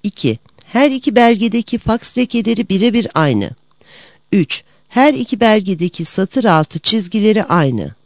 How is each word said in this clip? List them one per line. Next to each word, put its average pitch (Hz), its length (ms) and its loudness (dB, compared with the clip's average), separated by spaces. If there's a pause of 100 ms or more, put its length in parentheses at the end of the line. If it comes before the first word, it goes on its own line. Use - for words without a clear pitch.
İki, 123 360 -4 (260)
her 269 260 0
iki 262 240 -4
belgedeki 233 640 2
faks - 400 -4
lekeleri 233 520 -2
birebir 208 440 0
aynı. 135 360 0 (800)
Üç, - 320 0 (260)
her 277 240 4
iki 247 260 -6
belgedeki 185 680 0
satır 190 380 -4
altı 160 360 0
çizgileri 208 640 0
aynı. 127 520 -2 (100)